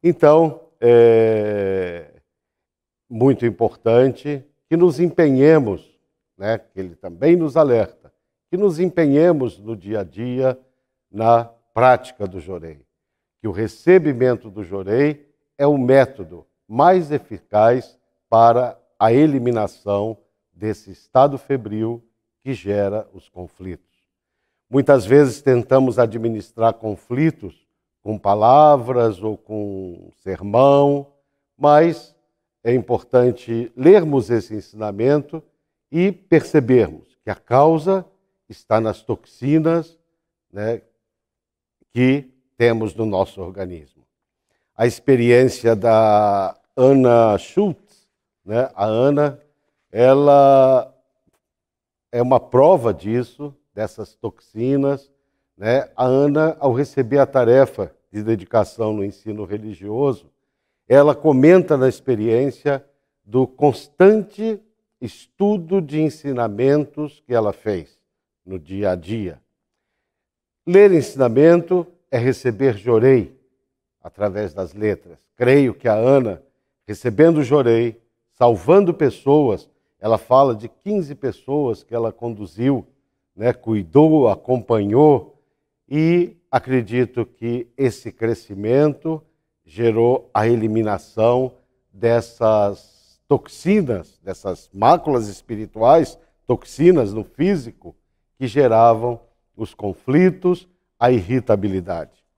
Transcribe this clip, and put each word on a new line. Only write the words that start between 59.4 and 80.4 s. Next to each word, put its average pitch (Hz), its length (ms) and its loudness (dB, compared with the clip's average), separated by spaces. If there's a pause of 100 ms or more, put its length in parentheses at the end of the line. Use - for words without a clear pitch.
religioso, 104 840 -8 (580)
ela 143 260 6
comenta 156 600 4
na 131 120 0
experiência 123 960 -4 (400)
do 123 220 -2
constante 208 1120 0 (400)
estudo 190 800 -4
de 151 200 -6
ensinamentos 139 1300 -4
que 123 80 -6
ela 110 180 0
fez 95 460 -8 (460)
no 92 140 -14
dia 95 320 -8
a 92 40 -2
dia. 90 460 -10 (1300)
Ler 196 260 6
ensinamento 165 920 0 (240)
é 127 80 -4
receber 120 580 -2
jorei 113 600 0 (640)
através 98 500 -8
das 92 220 -12
letras. 98 440 -8 (180)
Creio 127 380 2
que - 140 -6
a 107 60 2
Ana, 120 480 0 (440)
recebendo 143 560 0
jorei, 120 580 0 (320)
salvando 123 600 2
pessoas, 135 800 -2 (280)
ela 110 200 -2
fala 131 360 2